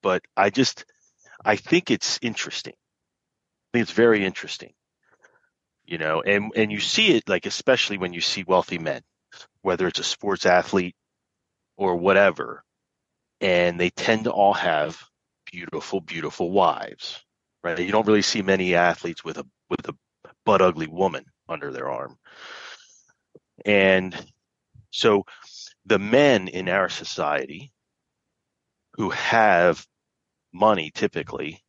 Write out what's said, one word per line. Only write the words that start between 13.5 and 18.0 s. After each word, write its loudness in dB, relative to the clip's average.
they 2
tend -2
to -2
all 2
have -2
beautiful, -8
beautiful -8
wives, -2
right? -4
You -4
don't 2